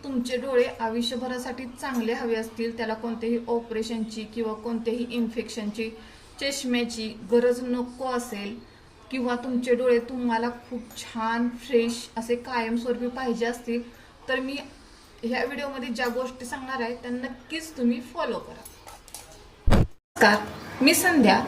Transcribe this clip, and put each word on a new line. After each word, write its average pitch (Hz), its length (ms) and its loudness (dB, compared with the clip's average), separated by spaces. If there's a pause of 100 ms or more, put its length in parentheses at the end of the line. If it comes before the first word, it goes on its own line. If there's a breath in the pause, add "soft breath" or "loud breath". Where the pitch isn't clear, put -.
तुमचे 254 320 -2
डोळे 247 280 4 (160)
आयुष्यभरासाठी 240 840 -2
चांगले 240 480 -2
हवे 240 220 0
असतील, 226 420 -4
त्याला 220 180 -2
कोणतेही 226 440 -2 (100)
ऑपरेशनची 226 720 -2 (140)
किंवा 226 180 -2
कोणतेही 226 580 -2
इन्फेक्शनची, 226 880 -4 (440 loud breath)
चष्म्याची 240 760 -2 (140)
गरज 247 300 6
नको 247 420 -4 (120)
असेल 208 400 -6 (540 loud breath)
किंवा 247 240 0
तुमचे 247 400 2
डोळे 240 240 6
तुम्हाला 240 500 0
खूप 240 320 -8 (160)
छान, 226 520 -2
फ्रेश 233 680 0
असे 233 200 0
कायमस्वरूपी 240 720 -2
पाहिजे 240 400 -2
असतील, 240 360 -2 (460 loud breath)
तर 254 120 2
मी 269 160 -4 (680 loud breath)
ह्या 240 220 0
व्हिडिओमध्ये 277 440 -4
ज्या 240 180 -2
गोष्टी 247 400 -4
सांगणार 262 360 -6
आहे, 233 120 -2
त्या 247 160 -8
नक्कीच 262 680 -8
तुम्ही 240 240 2 (140)
फॉलो 262 240 -2
करा. - 240 -14 (1040)
नमस्कार, - 680 6 (440)
मी 294 140 8
संध्या. 277 540 8